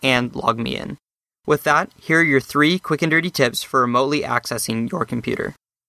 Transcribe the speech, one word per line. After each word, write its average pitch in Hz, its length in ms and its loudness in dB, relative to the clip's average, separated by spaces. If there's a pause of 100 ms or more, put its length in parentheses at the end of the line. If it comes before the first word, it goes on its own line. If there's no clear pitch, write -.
and 123 300 2
LogMeIn. - 640 -4 (480)
With 147 180 2
that, 160 280 2 (100)
here 160 180 2
are 165 40 4
your 139 180 4
three 156 380 2
quick - 220 -2
and 165 100 2
dirty 165 180 2
tips 123 340 0
for 131 180 0
remotely 131 400 2
accessing 117 720 -4
your 175 140 -4
computer. - 500 -6 (340)